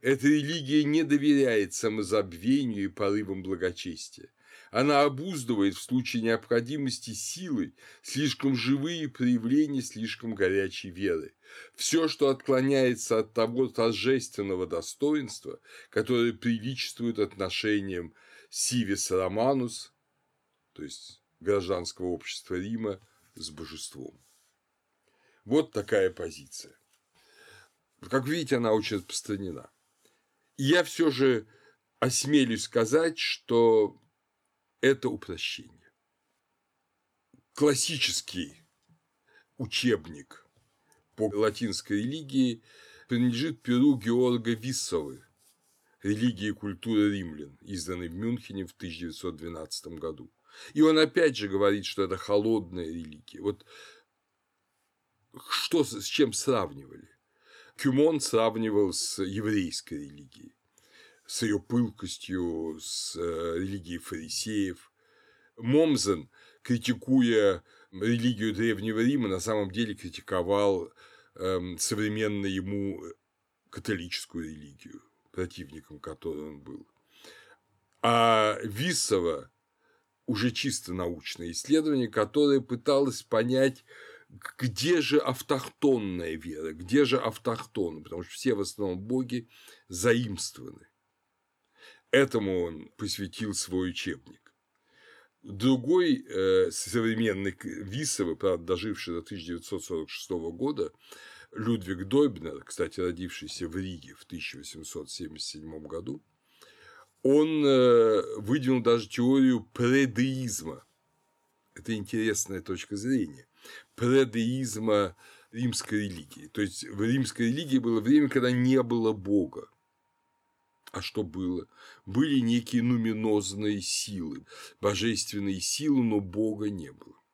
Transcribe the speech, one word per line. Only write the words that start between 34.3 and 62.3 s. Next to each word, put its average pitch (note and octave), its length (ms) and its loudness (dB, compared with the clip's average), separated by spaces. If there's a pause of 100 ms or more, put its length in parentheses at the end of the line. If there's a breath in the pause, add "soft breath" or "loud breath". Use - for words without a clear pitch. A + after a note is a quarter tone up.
это C3 280 4
упрощение. - 840 -10 (1600)
Классический C3+ 1080 -2 (920 soft breath)
учебник E2+ 920 -2 (680)
по G#2+ 180 0
латинской G#2 640 -2
религии C3 640 0 (460 loud breath)
принадлежит B2 540 0
перу B2 360 4
Георга A#2+ 540 2
Виссовы F#2 720 -6 (800)
«Религия G#2+ 460 -2
и G#2 40 -2
культура G#2 580 0
римлян», D2+ 520 -8
изданный F2+ 460 -8
в E2 60 -10
Мюнхене G#2 500 -6
в E2+ 100 -16
тысяча E2+ 260 -12
девятьсот E2+ 360 -10
двенадцатом D#2+ 600 -12
году. D#2 360 -10 (400 loud breath)
И D3+ 100 4
он D#3 160 8
опять D#3 380 4
же G#2 120 -6
говорит, G2+ 360 2
что - 200 -2
это F#2 120 -2
холодная G2+ 720 0
религия. D#2+ 540 -12
Вот G#2 260 -4 (1800 loud breath)
что - 320 2
с, A#2 180 -2
с G2 40 -10
чем B2 280 2
сравнивали? F#2+ 760 -4 (680 soft breath)
Кюмон C#3+ 440 4
сравнивал A2 720 2
с - 280 -6
еврейской G2 760 -2
религией, D2 600 -16 (720 soft breath)
с - 160 -6
её G#2 160 0
пылкостью, F2+ 1200 -4